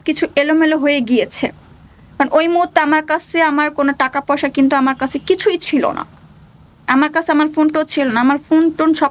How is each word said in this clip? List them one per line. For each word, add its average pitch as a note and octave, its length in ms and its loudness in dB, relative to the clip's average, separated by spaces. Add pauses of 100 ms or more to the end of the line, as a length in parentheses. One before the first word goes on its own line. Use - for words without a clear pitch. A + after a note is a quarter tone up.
কিছু D#4 220 -2 (100)
এলোমেলো D#4 420 2
হয়ে C#4+ 220 0
গিয়েছে, A#3+ 480 -2 (680)
কারণ C4 140 -2
ওই D#4+ 160 2
মুহূর্তে F4 320 0
আমার D4+ 240 2
কাছে D#4 380 -2
আমার D4 280 0
কোনো C#4+ 220 0
টাকা C4+ 280 -2
পয়সা C#4 280 -2
কিন্তু C#4 280 2
আমার C4+ 180 2
কাছে C4+ 240 -6
কিছুই F#4 400 2
ছিল - 340 0
না, - 140 -8 (800)
আমার C#4 260 0
কাছে E4 200 -2
আমার D4+ 160 2
ফোন D#4 200 0
টোন D4+ 160 -2
ছিল C#4 240 -2
না, A#3 120 0
আমার C4+ 180 2
ফোন D#4+ 320 2
টোন D#4+ 240 0
সব D4 160 0